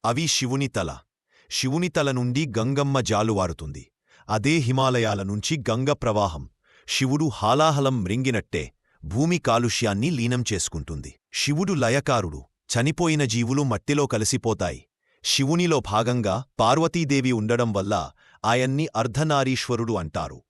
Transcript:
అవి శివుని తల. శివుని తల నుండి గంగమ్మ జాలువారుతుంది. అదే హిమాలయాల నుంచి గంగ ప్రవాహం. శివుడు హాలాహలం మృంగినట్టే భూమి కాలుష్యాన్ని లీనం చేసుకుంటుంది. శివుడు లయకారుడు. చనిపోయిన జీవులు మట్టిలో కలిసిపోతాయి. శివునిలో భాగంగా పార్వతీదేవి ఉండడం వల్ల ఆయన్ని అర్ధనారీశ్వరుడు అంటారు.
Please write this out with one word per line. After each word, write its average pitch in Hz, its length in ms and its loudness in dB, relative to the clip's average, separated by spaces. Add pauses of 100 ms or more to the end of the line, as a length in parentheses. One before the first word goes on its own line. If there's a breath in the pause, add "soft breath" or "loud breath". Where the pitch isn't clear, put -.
అవి 120 220 0
శివుని 135 420 -2
తల. 90 220 -4 (600 soft breath)
శివుని 156 380 -2
తల 143 220 0
నుండి 123 400 0
గంగమ్మ 135 500 0
జాలువారుతుంది. 95 840 -2 (440 soft breath)
అదే 110 300 2
హిమాలయాల 120 640 2
నుంచి 107 380 -4
గంగ 120 320 0
ప్రవాహం. 101 520 0 (440 soft breath)
శివుడు 143 400 0
హాలాహలం 139 720 2
మృంగినట్టే 104 680 -2 (380)
భూమి 147 360 0
కాలుష్యాన్ని 113 720 0
లీనం 123 320 0
చేసుకుంటుంది. 78 680 -6 (240)
శివుడు 180 400 -2
లయకారుడు. 117 680 0 (300)
చనిపోయిన 156 540 2
జీవులు 120 380 0
మట్టిలో 143 440 0
కలిసిపోతాయి. 110 760 -2 (440)
శివునిలో 160 560 2
భాగంగా 107 540 0 (220)
పార్వతీదేవి 139 760 2
ఉండడం 117 400 2
వల్ల 101 220 0 (500 soft breath)
ఆయన్ని 131 420 2 (100)
అర్ధనారీశ్వరుడు 123 1000 0
అంటారు. 82 440 -6 (120)